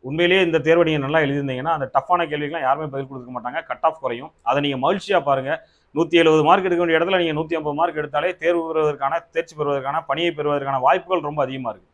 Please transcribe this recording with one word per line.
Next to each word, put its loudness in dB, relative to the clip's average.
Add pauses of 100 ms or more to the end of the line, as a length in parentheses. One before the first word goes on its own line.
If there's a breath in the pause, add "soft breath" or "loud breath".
உண்மையிலேயே 2
இந்த 2
தேர்வை 4
நீங்க 0
நல்லா 0
எழுதியிருந்தீங்கன்னா -2
அந்த -4
டஃப்பான 2
கேள்விக்கெல்லாம் -6
யாருமே 0
பதில் -8
கொடுக்க -16
மாட்டாங்க, -8
கட் -8
ஆஃப் 0
குறையும். -6 (100)
அதை 0
நீங்க -2
மகிழ்ச்சியா 0
பாருங்க. 0 (420 soft breath)
நூத்தி 0
எழுபது 6
மார்க் 4
எடுக்க 2
வேண்டிய 2
இடத்துல 2
நீங்க -2
நூத்தி -4
ஐம்பது -4
மார்க் 0
எடுத்தாலே -2
தேர்வு 0
பெறுவதற்கான, -2
தேர்ச்சி -6
பெறுவதற்கான, -2
பணியை -2
பெறுவதற்கான -2
வாய்ப்புகள் 2
ரொம்ப -4
அதிகமா -4
இருக்கு. -16